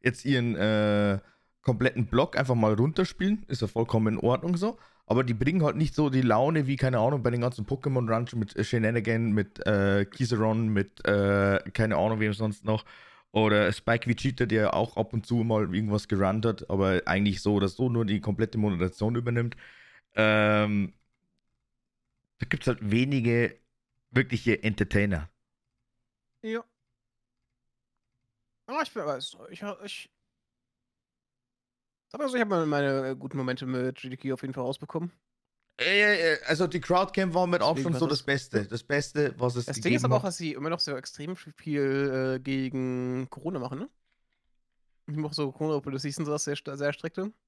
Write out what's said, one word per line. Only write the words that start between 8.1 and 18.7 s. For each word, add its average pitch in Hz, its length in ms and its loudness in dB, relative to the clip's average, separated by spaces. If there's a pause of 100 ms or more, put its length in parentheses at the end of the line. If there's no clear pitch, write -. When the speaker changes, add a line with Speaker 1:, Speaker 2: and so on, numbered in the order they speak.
Speaker 1:
Runs 117 240 -2
mit, 107 220 -4
äh, 107 80 0
Shenanigan, 113 680 0
mit, 104 340 -2
äh, 101 380 4
Kiseron, 110 640 0
mit, 101 380 -2
äh, 98 560 4 (100)
keine 110 240 2
Ahnung, 107 240 2
wem 107 120 2
sonst 104 320 -4
noch. 110 200 0 (480)
Oder 107 400 4
Spike - 360 -2
Vegeta, 127 380 0
der 107 280 2
auch 110 220 0
ab - 160 -2
und 113 140 -4
zu 120 100 0
mal 110 380 2
irgendwas 104 320 0
gerunnt 101 400 0
hat, 107 240 -2
aber 95 360 2
eigentlich 98 360 2
so 104 120 2
oder 98 140 2
so 127 200 -2
nur 117 160 0
die 101 160 0
komplette 107 380 -2
Moderation 104 580 0